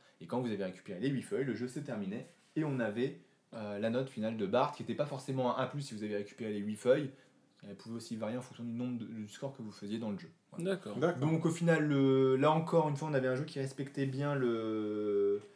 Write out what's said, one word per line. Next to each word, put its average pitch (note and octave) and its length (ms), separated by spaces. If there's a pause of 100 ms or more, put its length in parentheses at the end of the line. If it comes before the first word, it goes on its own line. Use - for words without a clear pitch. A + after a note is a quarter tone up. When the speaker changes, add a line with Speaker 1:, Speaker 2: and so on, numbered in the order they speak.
(220)
Speaker 1:
Et - 40
quand B2+ 140
vous B2 120
avez G2 120
récupéré F#2 360
les B2 100
huit C3+ 120
feuilles, A#2+ 240
le B2 100
jeu A#2+ 120
se C3 120
terminait A2+ 480 (280)
et D#3+ 80
on C#3 160
avait, A#2 400 (340)
euh, G#2 260
la A2+ 120
note C3 180
finale A2 280
de G#2 100
Bart B2+ 260
qui - 100
était A2+ 120
pas D3 100
forcément C3 520
un C3 40
A B2 60
plus C#3+ 140
si C3+ 120
vous G#2+ 100
avez G#2 120
récupéré G#2 380
les G#2 60
huit G#2 160
feuilles. C3 360 (580)
Elle G2+ 60
pouvait A2+ 200
aussi A2+ 220
varier A2 200
en B2 40
fonction - 240
du A#2 80
nombre B2 260
de, G#2+ 60
du G#2+ 240
score C3+ 260
que - 60
vous G#2+ 100
faisiez G2+ 280
dans A2+ 120
le G2 60
jeu. E2+ 120 (220)
Voilà. F3+ 200
Speaker 2:
D'accord. G#2+ 260
Speaker 3:
D'accord. C#3+ 220 (100)
Speaker 1:
Donc E3 160
au E3 60
final, D#3+ 360
le... C3+ 480
là C#3+ 160
encore E3 380
une C#3+ 80
fois, D#3 120
on D3+ 40
avait C3 160
un B2+ 60
jeu D3 100
qui D3 140
respectait C3+ 460
bien C#3+ 300
le, G#2+ 1040 (160)